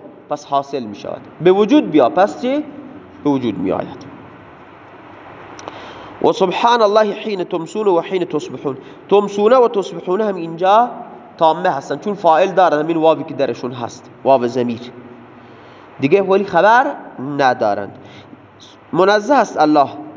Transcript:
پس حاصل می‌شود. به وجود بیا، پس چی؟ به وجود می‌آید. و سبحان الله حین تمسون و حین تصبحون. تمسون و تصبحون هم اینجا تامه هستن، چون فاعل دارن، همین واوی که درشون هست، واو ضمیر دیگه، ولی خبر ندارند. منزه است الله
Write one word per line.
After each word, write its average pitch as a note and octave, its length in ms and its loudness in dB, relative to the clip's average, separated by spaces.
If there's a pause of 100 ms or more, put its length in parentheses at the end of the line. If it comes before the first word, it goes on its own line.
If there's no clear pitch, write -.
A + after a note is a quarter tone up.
(300)
پس D3 140 -6
حاصل C#3 380 -4
می‌شود. - 380 -12 (200)
به F3 120 6
وجود G#3 380 2
بیا، C3+ 180 4
پس - 340 0
چی؟ C#4 220 -2 (600)
به D3 60 2
وجود A#2+ 280 -2
می‌آید. - 540 -6 (2000)
و D#3+ 100 4
سبحان A3+ 500 0
الله G#3 180 4
حین G3+ 440 -4
تمسون F3 420 -6
و F3 140 2
حین F3 240 -4
تصبحون. - 520 -8 (320)
تمسون G3+ 440 2
و B3 160 6
تصبحون F#3 520 -4
هم G#3 140 -2
اینجا F#3 560 0 (480)
تامه E3+ 320 2
هستن، C#3 280 -4
چون G#3 160 -6
فاعل F3 380 2
دارن، E3 260 4
همین D#3+ 180 -2
واوی D#3 280 2
که C#3 100 -12
درشون B2+ 380 -4
هست، B2 380 -12 (140)
واو B2 220 4
ضمیر A#2+ 340 -4 (1200)
دیگه، D#3 220 2
ولی F#3+ 220 2
خبر G#3 420 4 (520)
ندارند. A#2 600 0 (920)
منزه G3+ 420 2
است A#3 260 2
الله D3+ 280 4 (280)